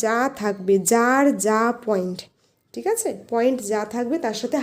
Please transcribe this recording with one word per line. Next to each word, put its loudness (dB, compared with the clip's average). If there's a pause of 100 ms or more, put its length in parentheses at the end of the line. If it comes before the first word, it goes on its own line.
যা 0 (220)
থাকবে, 0 (180)
যার 4 (220)
যা 2 (260)
পয়েন্ট, -2 (560)
ঠিক -8
আছে, -4 (220)
পয়েন্ট 2 (120)
যা 0 (140)
থাকবে -2
তার -4
সাথে -2